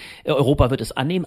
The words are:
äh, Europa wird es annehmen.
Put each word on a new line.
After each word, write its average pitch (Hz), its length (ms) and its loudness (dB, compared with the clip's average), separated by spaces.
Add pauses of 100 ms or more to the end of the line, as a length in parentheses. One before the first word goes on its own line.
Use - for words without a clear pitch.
(240)
äh, - 80 -4
Europa 135 380 4
wird 131 120 -2
es - 100 -6
annehmen. 160 360 -2